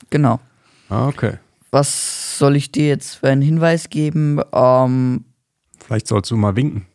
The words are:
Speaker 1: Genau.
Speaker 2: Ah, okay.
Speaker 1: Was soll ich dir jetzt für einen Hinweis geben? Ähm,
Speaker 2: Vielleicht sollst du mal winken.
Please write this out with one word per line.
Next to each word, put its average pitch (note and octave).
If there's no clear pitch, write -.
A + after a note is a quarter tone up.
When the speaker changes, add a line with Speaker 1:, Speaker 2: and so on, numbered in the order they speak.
Speaker 1:
Genau. B2+
Speaker 2:
Ah, A#2
okay. A2
Speaker 1:
Was -
soll C#3+
ich C#3
dir D3+
jetzt C#3
für -
einen C3+
Hinweis E3
geben? D3+
Ähm, B2+
Speaker 2:
Vielleicht -
sollst G#2
du A#2
mal G#2
winken. C3